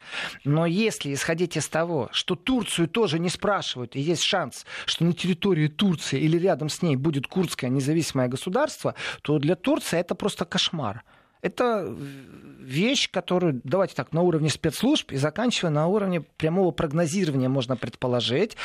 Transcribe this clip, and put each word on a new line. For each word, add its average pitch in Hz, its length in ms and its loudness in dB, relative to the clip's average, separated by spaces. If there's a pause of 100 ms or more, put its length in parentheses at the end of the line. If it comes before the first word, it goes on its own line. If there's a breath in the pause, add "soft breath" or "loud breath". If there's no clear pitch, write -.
(440 loud breath)
Но 156 240 4
если 180 480 0
исходить 165 420 0
из 147 100 -2
того, 160 440 0
что - 240 -4
Турцию 208 520 0
тоже 175 300 2
не 175 120 0
спрашивают, 165 680 -2
и 135 60 -2
есть 156 200 0
шанс, - 460 -2 (180 loud breath)
что - 180 -2
на 170 100 4
территории 175 540 2
Турции 151 520 0
или 156 180 4
рядом 165 320 2
с - 140 -8
ней 156 120 4
будет 139 300 0
курдское 147 460 -2
независимое 139 560 2
государство, 180 640 -2 (300 loud breath)
то 151 160 2
для 151 160 2
Турции 269 420 0
это 180 160 -2
просто 190 320 -4
кошмар. 127 580 -4 (380 soft breath)
Это 220 540 -2 (640)
вещь, 151 520 0
которую, 180 520 0
давайте 175 320 0
так, - 160 -6
на 160 100 2
уровне 160 280 4
спецслужб - 640 0
и 139 60 -2
заканчивая 170 540 0
на 151 160 2
уровне 190 340 0
прямого 165 500 0
прогнозирования 156 760 0
можно 127 300 0
предположить. 123 880 -2